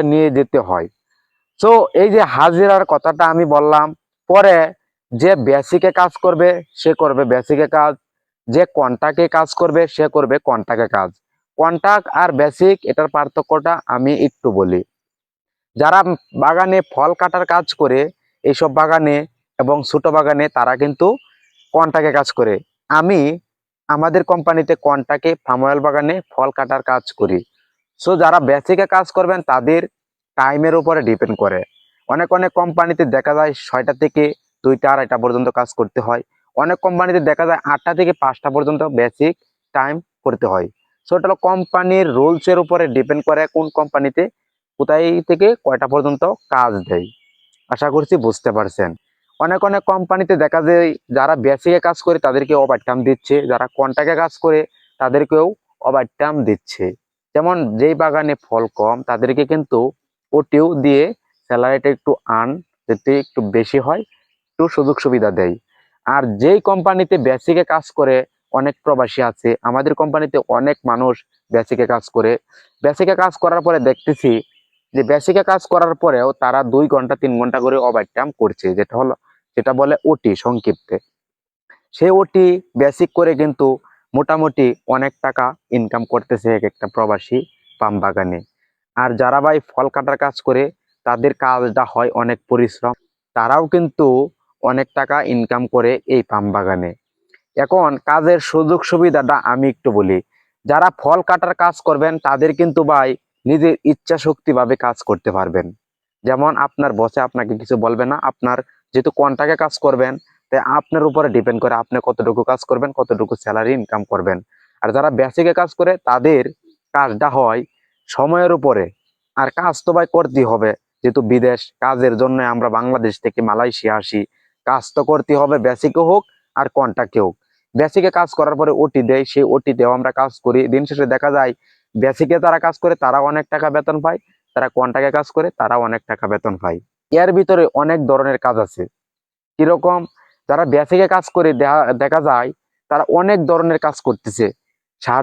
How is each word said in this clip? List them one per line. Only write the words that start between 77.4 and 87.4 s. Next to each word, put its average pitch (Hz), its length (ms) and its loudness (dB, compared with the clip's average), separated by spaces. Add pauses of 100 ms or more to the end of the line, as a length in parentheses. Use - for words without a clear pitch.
করে 131 160 0 (100)
ওভারটাইম 117 420 -2 (100)
করছে, 98 280 -2 (120)
যেটা 104 180 -4
হলো, 127 180 -2 (420)
যেটা 127 160 -2
বলে 139 220 0 (100)
ওটি 147 320 0
সংক্ষিপ্তে। 110 600 -4 (1000)
সেই 180 260 2
ওটি 185 260 2 (280)
বেসিক 139 440 0
করে 165 220 2
কিন্তু 147 260 0 (480)
মোটামুটি 147 520 0 (200)
অনেক 131 260 -2 (100)
টাকা 131 240 -2 (240)
ইনকাম 117 320 -4 (100)
করতেছে 113 440 -2
এক 107 80 -4
একটা 107 280 -6
প্রবাসী 107 460 -2 (420)